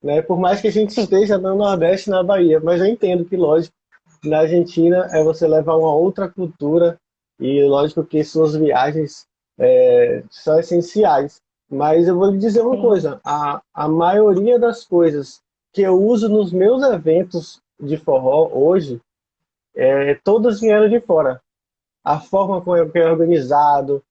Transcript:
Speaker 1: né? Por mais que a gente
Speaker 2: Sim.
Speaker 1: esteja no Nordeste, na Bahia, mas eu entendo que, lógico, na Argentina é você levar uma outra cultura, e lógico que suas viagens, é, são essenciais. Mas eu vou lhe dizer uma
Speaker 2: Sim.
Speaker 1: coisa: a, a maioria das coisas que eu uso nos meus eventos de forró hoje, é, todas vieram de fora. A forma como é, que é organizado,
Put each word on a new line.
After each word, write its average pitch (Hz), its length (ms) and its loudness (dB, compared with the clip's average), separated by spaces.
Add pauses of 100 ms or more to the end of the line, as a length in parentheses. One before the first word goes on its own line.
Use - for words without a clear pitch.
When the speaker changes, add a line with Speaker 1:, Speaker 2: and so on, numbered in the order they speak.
Speaker 1:
né? 147 200 -2
Por 170 160 -4
mais 185 220 -2
que 220 80 -2
a 202 40 -2
gente 208 220 -2
Speaker 2:
Sim. 240 80 -2
Speaker 1:
esteja 202 360 0
no 190 160 -4
Nordeste, 196 560 -2
na 185 120 0
Bahia, 175 380 2
mas 170 200 0
eu 190 60 0
entendo 185 380 -2
que, 180 120 -6
lógico, 160 380 0 (500)
na 151 160 0
Argentina 175 720 0
é 156 100 2
você 160 240 -2
levar 156 300 0
uma 160 180 0
outra 185 340 -2
cultura, 170 720 -2 (400)
e 139 260 -2
lógico 143 400 0
que 151 200 -4
suas 156 300 -2
viagens, 151 720 -2 (320)
é, 123 720 4
são - 280 -2
essenciais. 170 800 0 (300)
Mas 156 360 0
eu 180 100 0
vou 196 140 2
lhe 196 80 -2
dizer 220 220 0
uma 247 160 0
Speaker 2:
Sim. 202 60 -8
Speaker 1:
coisa: 170 420 0
a, 143 360 -6 (120)
a 151 160 -6
maioria 196 720 2
das 233 260 -2
coisas 160 560 -2 (320)
que 202 100 -2
eu 190 180 2
uso 220 280 0
nos 202 240 0
meus 208 300 2
eventos 175 800 -2 (200)
de 143 160 -6
forró 139 560 0
hoje, 143 480 0 (760)
é, 139 480 0
todas 214 380 0
vieram 214 280 2
de 233 120 0
fora. 147 400 -2 (640)
A 151 160 -4
forma 190 400 -4
como 180 160 -2
é, 165 120 0
que 151 100 -4
é 165 120 2
organizado, 143 1000 0